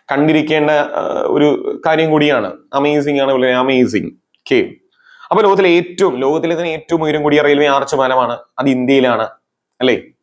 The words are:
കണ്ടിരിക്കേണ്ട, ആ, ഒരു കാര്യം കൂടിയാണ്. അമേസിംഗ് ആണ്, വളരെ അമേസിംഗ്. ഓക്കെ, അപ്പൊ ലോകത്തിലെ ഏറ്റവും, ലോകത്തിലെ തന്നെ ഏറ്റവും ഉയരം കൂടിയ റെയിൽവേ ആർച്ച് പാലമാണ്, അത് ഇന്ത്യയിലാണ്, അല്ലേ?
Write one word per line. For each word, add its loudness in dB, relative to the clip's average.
കണ്ടിരിക്കേണ്ട, 2
ആ, -2
ഒരു 0
കാര്യം 0
കൂടിയാണ്. 0
അമേസിംഗ് 0
ആണ്, 0
വളരെ 2
അമേസിംഗ്. 0
ഓക്കെ, -4
അപ്പൊ 2
ലോകത്തിലെ 2
ഏറ്റവും, -2
ലോകത്തിലെ -2
തന്നെ -4
ഏറ്റവും -4
ഉയരം -2
കൂടിയ 2
റെയിൽവേ 4
ആർച്ച് -2
പാലമാണ്, 0
അത് 0
ഇന്ത്യയിലാണ്, 2
അല്ലേ? 2